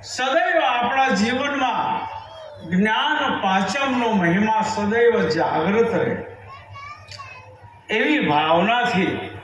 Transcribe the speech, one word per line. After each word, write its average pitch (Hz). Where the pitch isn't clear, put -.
સદૈવ 320
આપણા 254
જીવનમાં 247
જ્ઞાન 247
પાંચમનો 233
મહિમા 208
સદૈવ 214
જાગૃત 170
રહે, -
એવી 247
ભાવનાથી 175